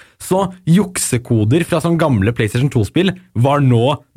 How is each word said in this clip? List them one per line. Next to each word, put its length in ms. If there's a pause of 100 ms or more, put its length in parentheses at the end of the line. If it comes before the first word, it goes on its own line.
(200)
Så 340 (120)
juksekoder 1000
fra 160
sånn 180
gamle 360
PlayStation 360
to-spill 420 (240)
var 260
nå 400 (160)